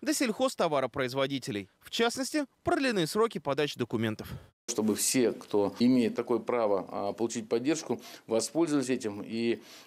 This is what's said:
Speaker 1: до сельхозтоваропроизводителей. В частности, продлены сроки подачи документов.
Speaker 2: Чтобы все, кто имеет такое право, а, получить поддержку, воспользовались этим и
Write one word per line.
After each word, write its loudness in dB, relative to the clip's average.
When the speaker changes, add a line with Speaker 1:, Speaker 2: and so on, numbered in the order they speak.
Speaker 1:
до 0
сельхозтоваропроизводителей. 0
В -20
частности, 0
продлены 2
сроки 0
подачи -2
документов. -2
Speaker 2:
Чтобы 2
все, 2
кто 0
имеет 6
такое 0
право, 0
а, -4
получить -4
поддержку, -2
воспользовались 0
этим -4
и -2